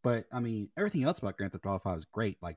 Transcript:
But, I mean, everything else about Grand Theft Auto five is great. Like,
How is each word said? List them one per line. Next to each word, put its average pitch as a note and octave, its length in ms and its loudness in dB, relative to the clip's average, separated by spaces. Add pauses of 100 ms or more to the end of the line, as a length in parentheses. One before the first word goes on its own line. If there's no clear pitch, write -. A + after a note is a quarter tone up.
But, A#2+ 300 2
I B2 80 -2
mean, A2 360 -2
everything F3+ 280 2
else D#3 140 4
about G2 180 -2
Grand G2 160 -2
Theft - 140 -8
Auto G2 120 2
five F2 200 -2
is D#2 80 -8
great. G#2+ 360 0
Like, E2+ 140 -6